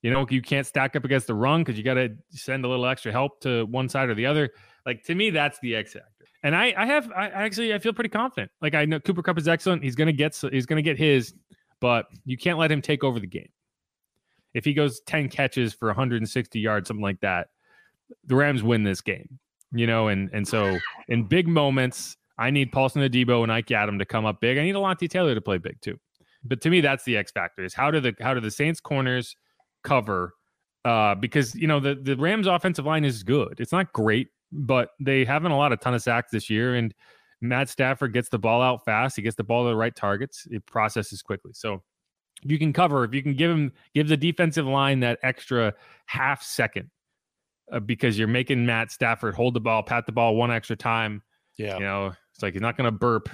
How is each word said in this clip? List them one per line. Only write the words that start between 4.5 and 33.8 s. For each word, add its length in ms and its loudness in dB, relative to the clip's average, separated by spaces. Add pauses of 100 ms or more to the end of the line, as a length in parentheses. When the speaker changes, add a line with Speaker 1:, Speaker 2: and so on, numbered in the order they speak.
Speaker 1:
Like, 200 -6
to 100 -4
me, 160 0
that's 300 -2
the 160 -4
X 180 -6
factor. 320 -20 (160)
And 140 2
I, 200 2
I 100 0
have, 260 0
I, 160 -4
I 160 -6
actually, 280 -2
I 60 -2
feel 140 -2
pretty 180 -4
confident. 400 -4 (100)
Like, 140 -2
I 100 4
know 140 0
Cooper 240 -2
Kupp 160 0
is 100 0
excellent. 340 0
He's 120 -2
gonna 180 2
get 200 0
s-, 200 -6
he's 140 0
gonna 160 0
get 160 0
his, 360 4 (460)
but 260 2 (180)
you 120 -6
can't 220 0
let 120 4
him 120 2
take 200 0
over 160 0
the 80 -6
game. 220 -12 (1040)
If 100 -4
he 100 2
goes 260 0
ten 280 -2
catches 460 0
for 160 -2
a 40 0
hundred 260 0
and 80 -4
sixty 320 -4
yards, 260 0
something 160 -6
like 180 -2
that, 280 -2 (760)
the 120 2
Rams 260 2
win 220 4
this 160 0
game, 400 -8 (320)
you 140 0
know? 220 2
And, 240 0
and 140 -4
so 320 0 (300)
in 160 2
big 240 2
moments, 680 0 (220)
I 120 0
need 220 2
Paulson 300 2
Adebo 420 4
and 80 0
Ike 180 -2
Adam 280 0
to 60 0
come 220 0
up 140 -2
big. 180 2
I 40 0
need 120 0
Alontae 340 -2
Taylor 260 2
to 60 -2
play 180 -2
big 220 -10
too. 180 -10 (460)
But 180 -4
to 80 2
me, 100 6
that's 240 0
the 120 0
X 140 -2
factor, 320 -6
is 100 -8
how 180 0
do 100 2
the, 200 0
how 140 0
do 60 -2
the 100 -4
Saints 300 -2
corners 560 -2 (480)
cover? 500 0 (500)
Uh, 300 4
because, 400 -2
you 120 -2
know, 140 4
the, 140 0
the 220 -2
Rams 300 0
offensive 380 0
line 200 2
is 180 0
good. 380 0
It's 120 -4
not 200 0